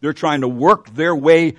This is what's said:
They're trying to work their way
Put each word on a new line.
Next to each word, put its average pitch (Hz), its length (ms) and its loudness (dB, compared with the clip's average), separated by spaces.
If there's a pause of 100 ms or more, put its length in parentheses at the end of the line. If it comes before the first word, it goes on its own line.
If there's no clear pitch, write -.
They're 151 120 -4
trying 147 300 -4
to 127 60 -2
work 139 420 0
their 160 260 -2
way 160 420 2